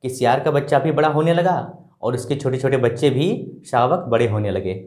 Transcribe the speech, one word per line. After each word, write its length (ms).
कि 80
सियार 300
का 100
बच्चा 280
भी 140
बड़ा 160
होने 260
लगा 380
और 120
उसके 220
छोटे-छोटे 400
बच्चे 340
भी 420
शावक 340
बड़े 280
होने 220
लगे। 240